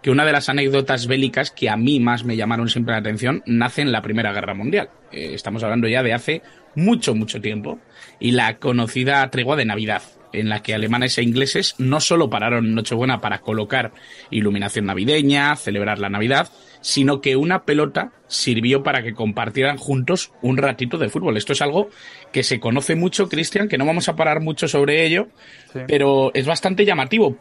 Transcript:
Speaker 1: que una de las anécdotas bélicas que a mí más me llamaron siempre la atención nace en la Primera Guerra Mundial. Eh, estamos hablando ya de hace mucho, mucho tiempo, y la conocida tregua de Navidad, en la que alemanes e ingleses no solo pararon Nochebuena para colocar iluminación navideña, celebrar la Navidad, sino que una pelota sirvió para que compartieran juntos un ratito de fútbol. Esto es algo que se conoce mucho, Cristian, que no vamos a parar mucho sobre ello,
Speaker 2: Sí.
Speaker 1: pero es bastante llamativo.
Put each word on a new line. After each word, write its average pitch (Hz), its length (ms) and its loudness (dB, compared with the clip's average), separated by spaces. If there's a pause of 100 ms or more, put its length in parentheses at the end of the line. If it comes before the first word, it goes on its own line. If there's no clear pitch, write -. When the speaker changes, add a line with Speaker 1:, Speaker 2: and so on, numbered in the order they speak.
Speaker 1:
que 139 120 0
una 143 120 4
de 156 60 4
las 143 180 0
anécdotas 135 600 0
bélicas 131 420 0
que - 180 -4
a 107 80 0
mí 131 220 2
más 120 240 2
me 117 140 -2
llamaron 113 320 0
siempre 117 240 -2
la 110 80 0
atención 110 460 -2
nace 120 360 0
en 143 80 0
la 110 120 0
Primera 107 300 -2
Guerra 98 220 -6
Mundial. 135 360 -2 (200)
Eh, 76 240 -10
estamos 113 300 -8
hablando 113 240 0
ya 127 160 0
de 113 100 0
hace 151 280 -4 (340)
mucho, 202 400 2
mucho 107 240 -4
tiempo, 107 400 -6 (400)
y 120 100 0
la 117 280 2
conocida 127 720 0
tregua 127 260 -2
de 135 80 0
Navidad, 107 380 -2 (300)
en 107 180 -2
la 107 120 -4
que 110 120 -4
alemanes 117 420 0
e 135 60 0
ingleses 127 560 0
no 131 200 2
solo 160 300 2
pararon 113 460 0
Nochebuena 117 480 0
para 101 180 -2
colocar 113 520 -2 (380)
iluminación 104 540 0
navideña, 143 720 2
celebrar 104 420 -2
la 101 120 -4
Navidad, 120 380 0 (340)
sino 143 400 0
que 135 140 2
una 175 280 0
pelota 151 480 0 (140)
sirvió 123 560 0
para 139 200 0
que 113 120 -8
compartieran 127 640 -2
juntos 135 540 -2 (100)
un 131 160 0
ratito 127 400 -2
de 131 100 0
fútbol. 123 300 -2
Esto 139 160 -2
es 143 80 0
algo 170 260 0 (440)
que 131 100 0
se 123 180 -2
conoce 135 360 0
mucho, 180 340 0
Cristian, 165 360 -2
que 160 120 -2
no 139 80 0
vamos 175 240 0
a 160 60 -4
parar 156 240 2
mucho 156 280 -4
sobre 147 380 2
ello, 185 220 0 (440)
Speaker 2:
Sí. 131 60 -10 (100)
Speaker 1:
pero 135 460 4
es 135 120 2
bastante 185 380 2
llamativo. 170 560 2